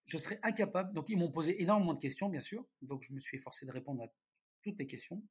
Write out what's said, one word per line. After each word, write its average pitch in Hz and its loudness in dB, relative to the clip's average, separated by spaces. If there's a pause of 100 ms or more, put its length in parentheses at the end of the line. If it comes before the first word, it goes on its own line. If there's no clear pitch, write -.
je - -4
serais 208 -2
incapable. 202 2
Donc, 220 -2
ils 214 4
m'ont 170 4
posé 165 2
énormément 185 6
de 135 -2
questions, 143 -2
bien 160 -2
sûr. 226 -8 (160)
Donc, 135 -8
je 135 -12
me 135 -6
suis 131 -8
efforcé 135 -10
de 131 -8
répondre 127 -4
à 113 -8 (540)
toutes 208 -4
les 135 -2
questions 175 -8